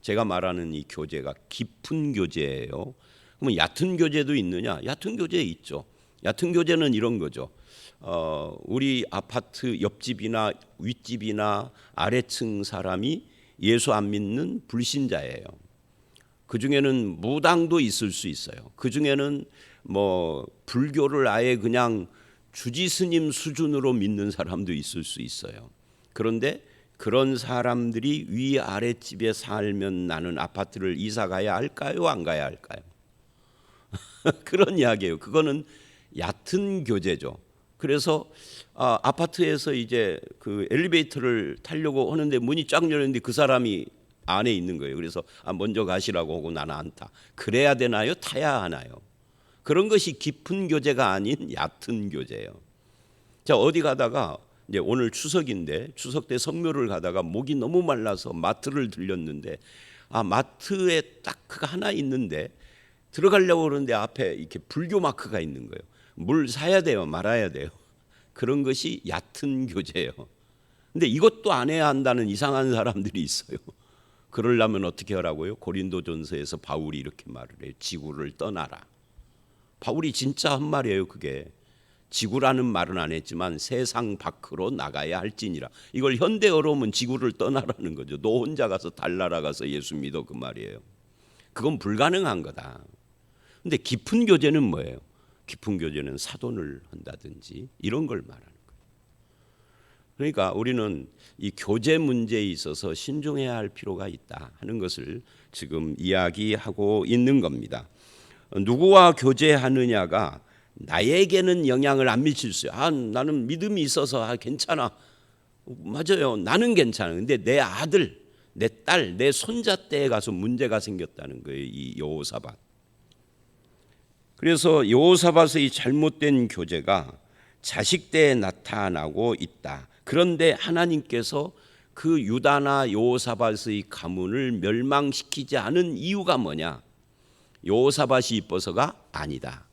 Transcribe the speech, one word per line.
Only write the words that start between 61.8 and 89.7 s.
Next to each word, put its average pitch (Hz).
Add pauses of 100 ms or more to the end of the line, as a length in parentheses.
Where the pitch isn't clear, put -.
있는데 131 (640)
들어가려고 180
그러는데 143
앞에 104
이렇게 -
불교 175
마크가 120
있는 65
거예요. 50 (380)
물 135
사야 156
돼요? 117
말아야 101
돼요? 69 (640)
그런 139
것이 156
얕은 131
교제예요. 82 (800)
근데 165
이것도 190
안 131
해야 156
한다는 127
이상한 131
사람들이 101
있어요. - (720)
그러려면 110
어떻게 90
하라고요? 85
고린도전서에서 85
바울이 76
이렇게 69
말을 62 (140)
해요. 67
"지구를 73
떠나라." 85 (960)
바울이 143
진짜 143
한 139
말이에요, 120
그게. 71 (640)
지구라는 127
말은 92
안 78
했지만 82
"세상 120
밖으로 92
나가야 76
할지니라." 90 (240)
이걸 131
현대어로 180
하면 123
지구를 123
떠나라는 113
거죠. 69
"너 110
혼자 139
가서 92
달나라 87
가서 73
예수 71